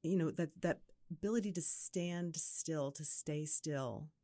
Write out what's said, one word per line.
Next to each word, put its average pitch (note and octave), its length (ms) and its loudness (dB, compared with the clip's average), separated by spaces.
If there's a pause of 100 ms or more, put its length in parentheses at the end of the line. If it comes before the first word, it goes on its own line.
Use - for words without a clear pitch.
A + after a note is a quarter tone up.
you F3 140 2
know, D#3+ 160 4
that, - 280 -2
that E3+ 200 0 (300)
ability G#3 420 0
to E3+ 100 0
stand F3 720 0
still, D3+ 560 0
to D3+ 140 -6
stay D3+ 400 -2
still C#3 640 -2 (160)